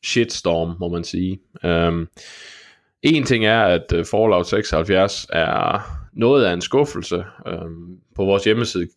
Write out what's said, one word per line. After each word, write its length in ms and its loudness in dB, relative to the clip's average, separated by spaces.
shitstorm, 720 -2
må 100 -4
man 140 -4
sige. 360 -4
Øhm, 420 0
en 200 4
ting 220 2
er, 180 4
at, 300 2
øh, 120 0
Fallout 420 2
seksoghalvfjerds 800 0
er 500 0
noget 320 4
af 80 2
en 80 -4
skuffelse. 640 -2
Øhm, 500 -12
på 100 -2
vores 180 2
hjemmeside 540 0